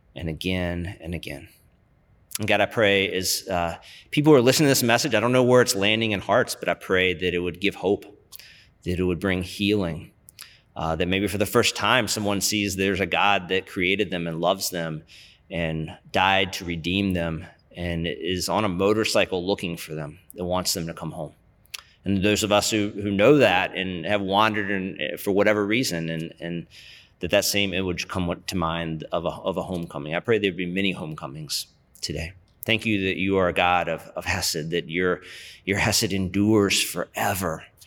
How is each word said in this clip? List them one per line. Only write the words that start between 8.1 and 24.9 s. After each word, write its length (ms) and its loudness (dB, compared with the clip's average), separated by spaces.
that 160 -4
it 40 2
would 160 0
bring 240 0
healing, 680 -2
uh, 200 -2
that 120 0
maybe 200 2
for 100 -4
the 80 2
first 300 2
time 320 2
someone 340 -2
sees 340 0
there's 240 0
a 60 2
God 440 0
that 180 0
created 420 0
them 160 -4
and 160 -4
loves 300 0
them 320 -6
and 440 -4
died 420 2
to 120 -10
redeem 480 -2
them 320 -4
and 320 -4
is 420 -4
on 160 0
a 40 0
motorcycle 760 0
looking 320 -4
for 160 -12
them, 240 -10
that 100 -10
wants 300 -2
them 140 -6
to 60 -10
come 180 -10
home. 220 -12
And 200 0
those 200 2
of 80 2
us 200 4
who, 180 0
who 220 -4
know 260 8
that 380 4
and 300 -4
have 160 0
wandered 500 2
in, 460 -4